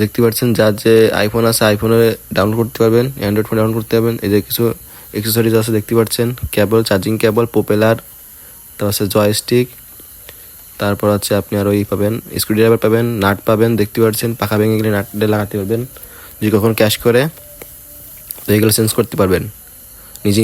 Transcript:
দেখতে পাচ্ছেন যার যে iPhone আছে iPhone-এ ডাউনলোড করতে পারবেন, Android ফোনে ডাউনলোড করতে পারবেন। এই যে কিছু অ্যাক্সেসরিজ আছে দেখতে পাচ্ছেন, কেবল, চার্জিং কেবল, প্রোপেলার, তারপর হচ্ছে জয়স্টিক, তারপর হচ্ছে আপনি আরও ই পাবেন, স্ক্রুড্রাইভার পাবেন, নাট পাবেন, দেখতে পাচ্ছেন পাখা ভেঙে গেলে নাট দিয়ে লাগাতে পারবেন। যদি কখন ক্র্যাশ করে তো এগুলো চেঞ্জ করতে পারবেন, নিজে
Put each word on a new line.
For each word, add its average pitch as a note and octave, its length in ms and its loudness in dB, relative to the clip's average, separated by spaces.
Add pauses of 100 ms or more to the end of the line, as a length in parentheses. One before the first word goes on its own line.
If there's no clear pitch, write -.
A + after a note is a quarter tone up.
দেখতে G#2 220 -2
পাচ্ছেন A2+ 240 0 (100)
যার G#2+ 140 4 (100)
যে A2+ 120 4 (320)
iPhone A2+ 240 0
আছে A2+ 120 -2 (120)
iPhone-এ A2+ 360 2 (260)
ডাউনলোড G#2+ 240 0
করতে - 220 -4
পারবেন, A#2 240 2 (200)
Android G#2+ 220 -2
ফোনে A2+ 120 -2
ডাউনলোড A2 180 0
করতে A2 180 -6
পারবেন। A2+ 280 0
এই G2 80 -2
যে G#2 140 4
কিছু - 160 -4 (500)
অ্যাক্সেসরিজ A2 480 0
আছে A2+ 160 -4
দেখতে G#2 220 -4
পাচ্ছেন, A2+ 300 0 (260)
কেবল, G#2+ 340 2
চার্জিং G2+ 240 0 (100)
কেবল, A2+ 220 2 (100)
প্রোপেলার, A2 420 2 (800)
তারপর G#2 140 -4
হচ্ছে G#2 140 -4 (100)
জয়স্টিক, G#2+ 520 0 (1120)
তারপর G#2 340 -2
হচ্ছে G2 260 -4
আপনি - 200 -8
আরও G2+ 100 0 (100)
ই - 100 -2
পাবেন, G2+ 220 0 (280)
স্ক্রুড্রাইভার A2 440 2
পাবেন, A2+ 200 2 (200)
নাট G2 140 0 (100)
পাবেন, A2+ 220 2 (100)
দেখতে G#2 240 -4
পাচ্ছেন A2+ 260 0 (100)
পাখা G#2 200 -2
ভেঙে A2 180 2
গেলে A2 180 0
নাট G2+ 100 -4 (120)
দিয়ে G#2+ 160 0
লাগাতে G#2 260 -4
পারবেন। A2 200 -4 (580)
যদি G#2+ 180 0
কখন A2 220 2
ক্র্যাশ G#2+ 160 4 (100)
করে A#2+ 180 4 (1200)
তো - 120 -6
এগুলো G#2+ 200 2
চেঞ্জ A2 220 0
করতে A2+ 220 -2
পারবেন, F#2 220 2 (840)
নিজে G#2 200 2